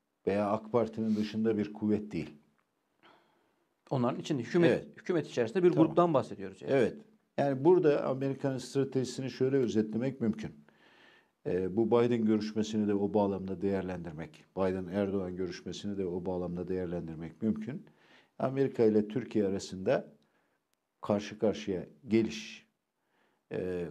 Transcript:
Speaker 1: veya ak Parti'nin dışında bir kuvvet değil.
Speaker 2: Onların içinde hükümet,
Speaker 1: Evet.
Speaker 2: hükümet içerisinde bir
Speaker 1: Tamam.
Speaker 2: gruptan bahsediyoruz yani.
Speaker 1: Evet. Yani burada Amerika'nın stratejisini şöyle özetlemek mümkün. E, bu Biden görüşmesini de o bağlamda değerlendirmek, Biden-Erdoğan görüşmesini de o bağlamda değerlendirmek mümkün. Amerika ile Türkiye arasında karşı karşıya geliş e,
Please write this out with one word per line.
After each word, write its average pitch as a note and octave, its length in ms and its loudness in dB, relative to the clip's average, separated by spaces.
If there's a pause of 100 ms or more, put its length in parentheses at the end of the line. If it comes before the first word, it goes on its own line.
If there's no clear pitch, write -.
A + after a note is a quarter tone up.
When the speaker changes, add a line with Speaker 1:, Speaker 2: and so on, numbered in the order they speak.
(280)
Speaker 1:
veya G2+ 220 2
ak A2 220 -2
Parti'nin A2 440 0
dışında A2 420 0
bir G#2 160 -2
kuvvet G#2 380 -2
değil. D#2 220 -6 (1600)
Speaker 2:
Onların C3+ 300 0
içinde C#3+ 240 -4
hükümet, E3 280 4
Speaker 1:
Evet. E2+ 160 0 (100)
Speaker 2:
hükümet E3 300 -2
içerisinde B2+ 360 0
bir F3 80 8
Speaker 1:
Tamam. D#3+ 160 6
Speaker 2:
gruptan E3+ 260 4
bahsediyoruz G2+ 480 -2
yani. - 120 -2
Speaker 1:
Evet. A#2 220 2 (420)
Yani C#3 280 0
burada F3 400 6
Amerika'nın C3+ 520 -2
stratejisini C3 760 -2
şöyle C3+ 260 2
özetlemek G#3+ 640 0
mümkün. G#3 300 -2 (920)
E, F#2 300 -2
bu A2+ 160 2
Biden A#2+ 340 4
görüşmesini G#2+ 640 0
de G#2 60 2
o G2 200 0
bağlamda F#2+ 480 0
değerlendirmek, F2 840 -6 (120)
Biden-Erdoğan F#2 800 -2
görüşmesini F#2 600 -6
de F#2+ 80 -2
o F2 200 -4
bağlamda F2+ 420 -4
değerlendirmek E2+ 720 -6
mümkün. A#2+ 440 -2 (540)
Amerika C3 440 0
ile G#2+ 240 6
Türkiye A2 400 0
arasında F#2+ 600 -2 (960)
karşı G#2 380 -2
karşıya F#2+ 460 -2 (220)
geliş - 580 0 (840)
e, F2+ 400 -4